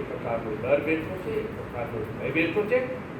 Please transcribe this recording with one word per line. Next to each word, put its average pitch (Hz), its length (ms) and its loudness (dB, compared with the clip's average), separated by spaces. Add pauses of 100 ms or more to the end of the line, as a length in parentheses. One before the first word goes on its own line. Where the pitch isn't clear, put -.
પ્રકારનો 117 440 -2
ડર 123 280 4
બેઠો 160 360 0
છે, - 240 -4
એક - 80 0
પ્રકારનો 117 500 -6 (160)
ભય 117 160 -2
બેઠો 165 340 2
છે, 247 160 4 (400)